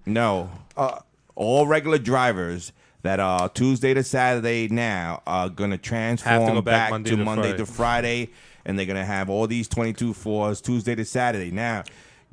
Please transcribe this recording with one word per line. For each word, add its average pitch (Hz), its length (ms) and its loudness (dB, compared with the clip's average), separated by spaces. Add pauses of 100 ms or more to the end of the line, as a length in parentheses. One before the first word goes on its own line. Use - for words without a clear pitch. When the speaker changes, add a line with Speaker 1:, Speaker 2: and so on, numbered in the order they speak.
Speaker 1:
No. 101 440 0 (260)
Speaker 2:
Uh, 131 240 -2 (360)
Speaker 1:
All 135 320 2
regular 156 320 2
drivers 101 720 0 (320)
that 95 160 0
are 92 300 2
Tuesday 131 440 2
to 135 100 2
Saturday 117 640 0
now 104 580 -2
are 90 220 0
gonna 98 280 -2
transform 117 640 0
Speaker 3:
Have 113 60 4
to 110 80 4
go 117 60 2
back 113 240 4
Speaker 1:
back 107 60 0
Speaker 3:
Monday 110 200 -4
Speaker 1:
to 110 60 4
Speaker 3:
to 104 60 2
Speaker 1:
Monday 107 260 0
Speaker 3:
Friday. 95 80 -2
Speaker 1:
to 107 100 -2
Friday, 120 640 0 (360)
and 98 140 -2
they're 95 80 -2
gonna 95 180 -4
have 98 240 -2
all 104 160 0
these 113 220 -2
twenty-two 113 480 -4
fours 107 460 -2
Tuesday 120 340 -2
to 110 100 -4
Saturday. 110 460 -2
Now, 110 320 -4 (500)